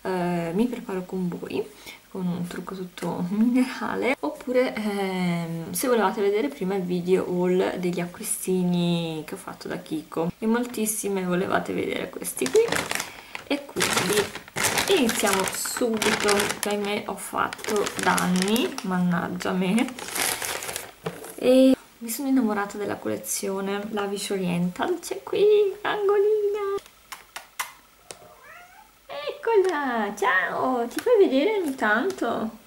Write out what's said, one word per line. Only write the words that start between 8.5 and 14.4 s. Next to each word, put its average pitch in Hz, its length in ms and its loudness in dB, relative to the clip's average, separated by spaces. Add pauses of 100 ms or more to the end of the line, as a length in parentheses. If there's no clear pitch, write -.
che - 80 -8
ho 190 40 -8
fatto - 300 -12
da 160 120 -6
Kiko. 160 580 -4
E - 80 -6
moltissime 214 760 0
volevate 180 500 0
vedere - 380 -2
questi - 360 -4
qui. 427 140 6 (840)
E - 180 -2
quindi - 580 2 (760)